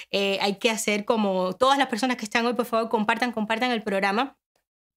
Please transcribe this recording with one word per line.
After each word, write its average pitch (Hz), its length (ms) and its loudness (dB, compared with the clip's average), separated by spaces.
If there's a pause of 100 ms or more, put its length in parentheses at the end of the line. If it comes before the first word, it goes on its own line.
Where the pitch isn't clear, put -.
(120)
eh, 196 300 0
hay 202 140 0
que 233 160 0
hacer 208 320 -2
como 190 480 0
todas 269 260 4
las 269 100 2
personas 254 280 -2
que 233 80 -10
están 233 220 -2
hoy, 247 80 2
por 226 120 0
favor, 226 220 -2
compartan, 226 460 0
compartan 226 380 0
el 220 120 -2
programa 202 540 0 (600)